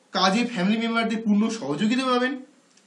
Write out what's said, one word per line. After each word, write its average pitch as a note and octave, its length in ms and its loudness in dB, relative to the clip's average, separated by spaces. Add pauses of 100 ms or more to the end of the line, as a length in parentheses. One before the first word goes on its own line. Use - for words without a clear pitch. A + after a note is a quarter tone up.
(120)
কাজে F#3+ 340 2
family G3+ 320 0
মেম্বারদের A3+ 480 -2
পূর্ণ G#3 240 4
সহযোগিতা G#3+ 640 -2
পাবেন। B3 220 2 (540)